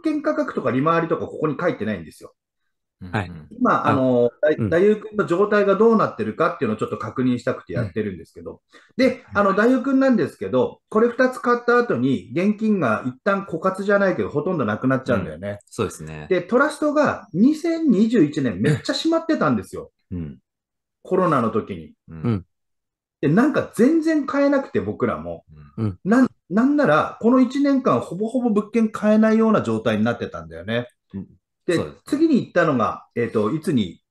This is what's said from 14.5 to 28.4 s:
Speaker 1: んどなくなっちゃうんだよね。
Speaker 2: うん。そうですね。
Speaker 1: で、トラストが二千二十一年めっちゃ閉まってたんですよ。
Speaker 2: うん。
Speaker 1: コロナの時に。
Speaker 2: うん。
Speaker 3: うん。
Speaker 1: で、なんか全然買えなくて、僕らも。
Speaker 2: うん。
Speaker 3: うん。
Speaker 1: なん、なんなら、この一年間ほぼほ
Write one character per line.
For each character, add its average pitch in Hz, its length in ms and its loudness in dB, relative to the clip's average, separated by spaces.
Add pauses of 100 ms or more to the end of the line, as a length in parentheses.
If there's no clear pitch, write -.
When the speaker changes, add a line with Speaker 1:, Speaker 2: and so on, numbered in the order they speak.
Speaker 1:
ん 170 40 -4
ど 127 80 -2
な 107 120 -2
く 131 100 -2
な 131 100 2
っ 127 60 -6
ち 127 100 0
ゃ - 20 2
う 101 40 2
ん 90 40 -4
だ 82 80 -8
よ 76 60 -12
ね。 92 100 -10
Speaker 2:
う 101 60 -6
ん。 104 40 -12 (100)
そ - 160 -6
う - 20 -2
で 85 60 -6
す 78 120 -16
ね。 78 260 -12
Speaker 1:
で、 180 120 0
ト 220 160 0
ラ 294 140 2
ス - 80 -12
ト 302 140 -2
が - 380 -2
二 240 240 4
千 330 340 -2
二 214 200 4
十 226 160 2
一 143 160 -4
年 101 180 -4
め 135 120 2
っ 143 100 0
ち - 80 -12
ゃ 277 40 0
閉 - 160 -2
ま 330 100 2
っ 320 60 -10
て 320 120 -2
た 160 120 0
ん 123 60 2
で 95 80 -4
す - 140 -14
よ。 76 140 -14 (200)
Speaker 2:
う 92 60 -8
ん。 73 220 -10 (600)
Speaker 1:
コ - 140 -4
ロ 180 140 2
ナ 139 120 2
の 110 100 0
時 101 240 -4
に。 78 180 -16 (160)
Speaker 2:
う 82 60 -16
ん。 80 60 -14
Speaker 3:
う 123 100 -2
ん。 101 140 -2 (760)
Speaker 1:
で、 - 80 0
な 220 180 4
ん 277 60 -2
か - 220 -2
全 311 260 4
然 311 240 0
買 285 220 0
え - 20 2
な 269 100 2
く - 140 -10
て、 104 80 0
僕 104 240 -4
ら 85 120 -2
も。 82 280 -12 (320)
Speaker 2:
う 110 60 -4
ん。 - 20 0
Speaker 3:
う - 60 0
ん。 90 120 -12
Speaker 1:
な 233 200 4
ん、 233 40 2 (220)
な 208 160 0
ん 285 100 2
な 285 100 2
ら、 151 360 2
こ 226 100 4
の 262 80 6
一 277 240 2
年 277 180 2
間 127 200 2
ほ - 160 -10
ぼ 214 100 -2
ほ 247 140 -2